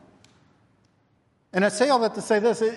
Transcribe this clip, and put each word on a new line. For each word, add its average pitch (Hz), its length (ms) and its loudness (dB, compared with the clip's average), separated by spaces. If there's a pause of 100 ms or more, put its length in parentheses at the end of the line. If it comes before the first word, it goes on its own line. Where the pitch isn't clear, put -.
(1500)
And 185 120 0
I 202 60 2
say 247 180 0
all 269 120 4
that 220 140 -2
to 202 80 -10
say 214 160 0
this, 226 240 0
it, 226 140 -2